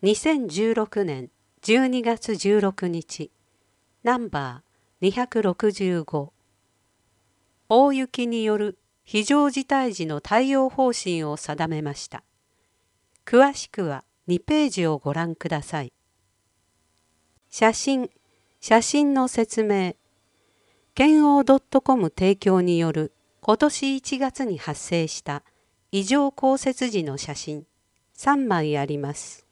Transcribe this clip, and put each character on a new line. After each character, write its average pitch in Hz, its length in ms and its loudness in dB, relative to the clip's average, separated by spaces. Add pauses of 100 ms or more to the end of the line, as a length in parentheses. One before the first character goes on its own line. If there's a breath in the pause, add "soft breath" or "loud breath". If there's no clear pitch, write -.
二 202 120 2
千 277 340 -2
十 208 260 -2
六 214 300 -2
年 135 260 -8 (320)
十 254 240 4
二 254 160 -2
月 226 340 -4
十 202 240 2
六 190 280 -2
日、 165 420 -10 (720)
ナ 247 160 0
ン 233 100 -8
バ 135 340 -8
ー - 120 -20 (260)
二 190 120 0
百 247 300 -2
六 208 300 0
十 185 300 -2
五。 147 300 -8 (1400)
大 269 240 6
雪 254 340 -4
に 233 180 -2
よ 214 140 0
る 208 200 -4 (240)
非 - 220 -2
常 285 240 4
事 269 160 -4
態 262 300 0
時 175 120 -6
の 151 140 -6
対 262 360 2
応 262 120 2
方 254 240 0
針 170 320 -4
を 151 120 -6
定 160 320 -6
め 156 120 -4
ま 147 140 -6
し - 140 -16
た。 - 140 -18 (1000)
詳 269 300 4
し - 160 -14
く 190 160 -4
は 139 180 -8 (220)
二 175 140 0
ペ 302 260 0
ー 254 40 -2
ジ 175 160 -2
を 156 120 0
ご 143 160 -4
覧 165 200 -4
く - 140 -10
だ 151 140 -4
さ 151 200 -8
い。 123 100 -12 (1600)
写 226 240 2
真、 254 380 -2 (500)
写 226 220 4
真 285 320 2
の 262 140 2
説 226 340 -2
明。 196 320 0 (1000)
健 294 400 6
応 277 100 4
ド 269 120 8
ッ 269 140 2
ト 269 100 4
コ 254 160 4
ム 180 180 0
提 190 220 2
供 190 240 4
に 180 180 2
よ 165 140 0
る 156 200 -4 (280)
今 220 160 2
年 277 400 0
一 262 220 -6
月 269 260 -4
に 196 140 -4
発 - 220 -8
生 165 280 -2
し - 140 -12
た 143 200 -10 (500)
異 196 120 -2
常 277 260 2
降 269 260 2
雪 262 340 -2
時 202 140 -2
の 139 120 -6
写 143 180 -10
真、 151 320 -12 (460)
三 277 360 0
枚 156 280 0
あ 143 80 0
り 143 140 -6
ま 143 160 -6
す。 - 380 -18